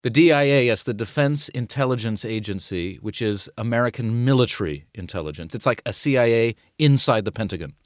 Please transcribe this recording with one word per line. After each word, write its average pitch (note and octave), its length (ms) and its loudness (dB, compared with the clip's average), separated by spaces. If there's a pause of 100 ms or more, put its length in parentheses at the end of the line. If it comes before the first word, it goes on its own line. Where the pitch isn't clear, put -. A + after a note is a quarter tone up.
The B2 80 0
D D#3+ 200 6
I C#3+ 120 4
A, C#3 240 4
yes, A2 160 0
the B2 100 -4
Defense C#3+ 560 -2
Intelligence B2 720 -4
Agency, G2 800 -6
which G#2+ 180 -8
is G#2 380 -2
American A#2 680 0
military A2+ 680 2
intelligence. E2 640 -10
It's A2 100 -6
like B2 220 0
a A2+ 40 -6
C C3 280 0
I A#2+ 60 4
A A#2 300 2 (220)
inside B2+ 480 4
the G2+ 60 -2
Pentagon. F2 420 -8 (120)